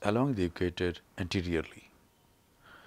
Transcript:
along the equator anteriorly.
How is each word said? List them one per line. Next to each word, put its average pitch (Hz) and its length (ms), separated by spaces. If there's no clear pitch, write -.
along 123 320
the 95 100
equator 90 500
anteriorly. 85 720